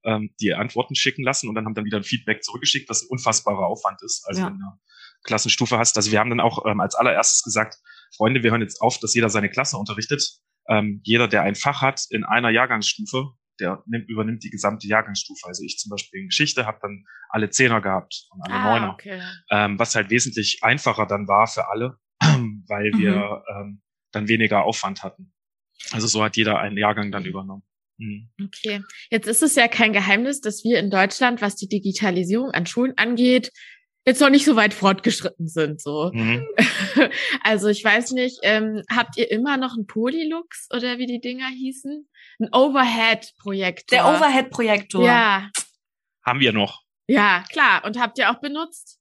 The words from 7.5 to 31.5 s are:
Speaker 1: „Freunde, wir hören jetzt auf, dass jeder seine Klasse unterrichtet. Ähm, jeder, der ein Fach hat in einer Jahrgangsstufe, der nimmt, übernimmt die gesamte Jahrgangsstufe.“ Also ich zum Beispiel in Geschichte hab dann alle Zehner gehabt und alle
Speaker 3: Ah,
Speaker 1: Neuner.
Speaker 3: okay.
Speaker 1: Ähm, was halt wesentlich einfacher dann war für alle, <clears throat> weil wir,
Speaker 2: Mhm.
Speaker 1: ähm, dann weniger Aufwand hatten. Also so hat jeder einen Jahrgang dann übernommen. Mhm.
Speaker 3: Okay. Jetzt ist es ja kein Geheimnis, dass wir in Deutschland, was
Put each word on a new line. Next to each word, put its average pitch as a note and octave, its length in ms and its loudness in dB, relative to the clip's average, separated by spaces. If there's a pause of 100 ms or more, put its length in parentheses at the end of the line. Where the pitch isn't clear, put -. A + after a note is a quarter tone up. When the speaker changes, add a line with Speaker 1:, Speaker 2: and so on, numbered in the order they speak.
Speaker 1:
„Freunde, A#2 260 2
wir A2+ 100 4
hören A#2 100 2
jetzt - 180 -8
auf, A#2 180 0
dass A2+ 160 -4
jeder A#2 140 2
seine G2+ 220 0
Klasse C3 260 -2
unterrichtet. G#2+ 600 -6 (300)
Ähm, G#2 360 0
jeder, A#2 240 4
der G2+ 140 2
ein G2+ 140 0
Fach C#3+ 260 -2
hat C3+ 280 0
in A2+ 140 -4
einer A#2 260 2
Jahrgangsstufe, A#2+ 840 0 (280)
der F#2 260 -4
nimmt, A2+ 220 -6
übernimmt A2 360 -4
die - 60 -12
gesamte G#2 360 -4
Jahrgangsstufe.“ G2+ 600 -4
Also F2+ 180 -12
ich - 140 -10
zum G#2 120 -10
Beispiel G2 320 -12
in G2 60 -12
Geschichte C3+ 380 0
hab G#2+ 140 -8
dann G2+ 240 -12 (260)
alle G#2+ 200 0
Zehner A#2 300 0
gehabt F#2+ 500 -6
und F#2+ 120 -20
alle - 120 -10
Speaker 3:
Ah, G#2 100 -4
Speaker 1:
Neuner. G#2 300 -2
Speaker 3:
okay. F#3+ 260 -16 (300)
Speaker 1:
Ähm, G#2 280 -2
was A2+ 180 -2
halt G2+ 140 -2
wesentlich A2+ 520 -2
einfacher A2+ 440 0
dann G2+ 200 -4
war G#2 220 4
für F#2+ 200 -6
alle, A2+ 300 -6 (120)
<clears throat> - 100 -10 (480)
weil G#2 280 -2
wir, G2+ 520 0
Speaker 2:
Mhm. G2+ 120 -10
Speaker 1:
ähm, G2+ 220 -14 (300)
dann G#2+ 160 -4
weniger A2 360 2
Aufwand G2 380 -4
hatten. - 320 -16 (560)
Also A2 160 -4
so G#2+ 160 0
hat G#2+ 140 0
jeder G#2+ 240 2
einen G2+ 180 -4
Jahrgang G#2 320 0
dann F#2+ 140 -6
übernommen. F#2+ 400 -10 (340)
Mhm. G#2+ 320 -12 (140)
Speaker 3:
Okay. G3+ 400 -8 (260)
Jetzt A3 160 -2
ist A3+ 160 0
es D#4 140 2
ja A#3+ 120 4
kein A3+ 240 2
Geheimnis, G3+ 480 0
dass G#3 240 -8
wir A#3 140 4
in G#3 120 0
Deutschland, G3 520 2
was G3+ 140 -2